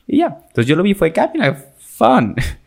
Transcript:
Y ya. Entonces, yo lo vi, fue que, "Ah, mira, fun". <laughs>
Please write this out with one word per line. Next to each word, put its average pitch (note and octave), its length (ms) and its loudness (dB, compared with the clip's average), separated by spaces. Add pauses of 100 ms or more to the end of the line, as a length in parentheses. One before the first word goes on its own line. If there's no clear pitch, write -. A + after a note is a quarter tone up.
Y - 120 -2
ya. E4 240 -2
Entonces, A#2 240 -2
yo D3+ 100 2
lo F3+ 80 0
vi, G3+ 100 2
fue D#3+ 180 0
que, G#3 80 -2
"Ah, E4+ 140 0
mira, - 460 -4
fun". A3 560 0
<laughs> - 80 -4 (220)